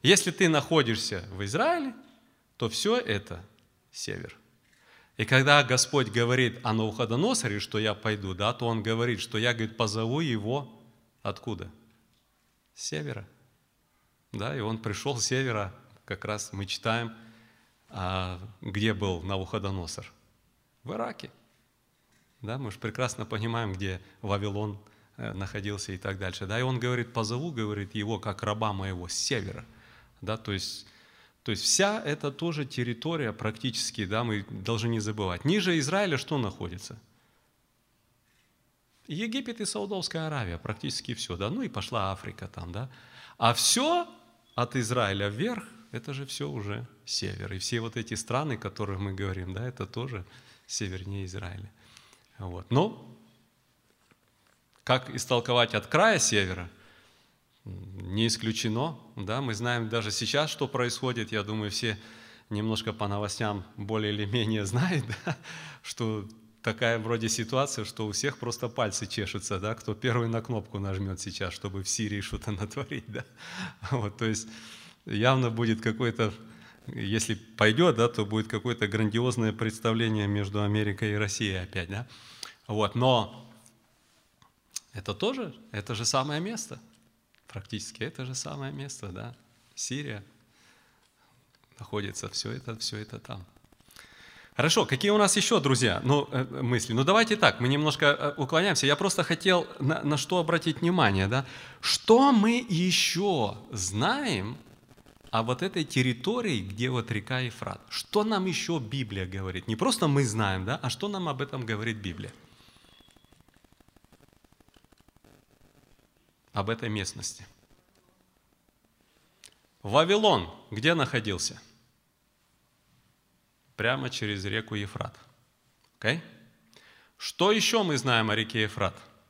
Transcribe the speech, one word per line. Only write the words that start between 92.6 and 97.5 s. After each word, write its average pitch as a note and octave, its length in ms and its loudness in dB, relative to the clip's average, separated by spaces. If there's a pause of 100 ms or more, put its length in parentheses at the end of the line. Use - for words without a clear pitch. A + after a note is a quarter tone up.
всё - 200 -6
это G#2+ 220 -12
там. F#2 260 -12 (1080)
Хорошо, E3 300 6
какие C#3 240 2
у G#3 80 8
нас G3+ 180 8
ещё, G#3 240 6
друзья, B2+ 440 6
ну, C#3 280 4
э, C3 300 -2
мысли? A#2+ 320 2
Ну, B2+ 100 4
давайте G#3+ 320 6
так, D#3 240 6